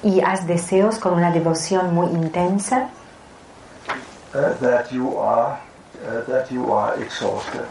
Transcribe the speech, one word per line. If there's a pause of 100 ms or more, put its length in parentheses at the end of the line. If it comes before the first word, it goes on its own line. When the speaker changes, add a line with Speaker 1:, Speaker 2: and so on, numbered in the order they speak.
Speaker 1:
Y
haz
deseos
con
una
devoción
muy
intensa. (1400)
Speaker 2:
Uh,
that
you
are, (480)
uh,
that
you
are
exhausted.